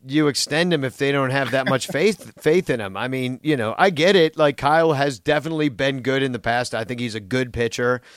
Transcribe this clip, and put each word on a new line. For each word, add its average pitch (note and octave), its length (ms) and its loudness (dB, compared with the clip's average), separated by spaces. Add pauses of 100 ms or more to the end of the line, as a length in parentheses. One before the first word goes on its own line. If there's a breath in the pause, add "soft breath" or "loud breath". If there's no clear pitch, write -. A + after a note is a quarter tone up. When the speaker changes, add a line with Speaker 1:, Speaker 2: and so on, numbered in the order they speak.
Speaker 1:
you D3 220 2
extend E3 460 0
him C#3+ 100 0
if B2+ 140 -4
they C#3 160 2
don't C3+ 160 2
have C3 220 0
that C3 140 0
much C3 220 0
Speaker 2:
<laughs> - 40 -10
Speaker 1:
faith, D#3+ 500 0
faith E3+ 280 2
in A#2+ 120 -2
him. G2 160 -8
I A#2 100 -4
mean, B2+ 340 -4
you D3+ 140 0
know, A2 220 -2
I F#3+ 120 4
get F3+ 280 4
it. D#3+ 180 4
Like, D3 220 2
Kyle D#3+ 340 2
has C#3 260 0
definitely D3+ 520 -2
been C3+ 320 -2
good C3+ 220 0
in C3 100 -2
the A#2 60 -6
past. A#2+ 360 -2
I A2+ 80 -4
think A#2+ 160 -8
he's A#2 160 -6
a A2 60 -8
good B2 320 -4
pitcher. B2 480 -2 (160 loud breath)